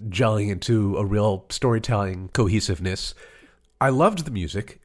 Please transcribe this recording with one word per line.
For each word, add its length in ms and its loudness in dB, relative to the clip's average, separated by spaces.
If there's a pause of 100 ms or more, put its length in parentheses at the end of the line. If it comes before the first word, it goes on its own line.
gelling 420 2
into 460 0
a 80 0
real 460 2
storytelling 840 0
cohesiveness, 800 0 (640)
I 120 2
loved 340 2
the 60 -10
music. 540 -6